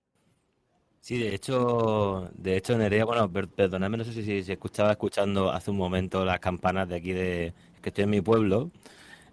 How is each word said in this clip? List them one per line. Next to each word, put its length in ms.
Sí, 180
de 160
hecho, 1000
de 220
hecho, 200
Nerea, 280
bueno, 260
per-, 160
perdonadme, 480
no 80
sé 80
si, 320
si 80
escuchaba 400
escuchando 580
hace 220
un 60
momento 480
las 160
campanas 480
de 80
aquí 160
de, 340
es 340
que 60
estoy 160
en 60
mi 100
pueblo, 500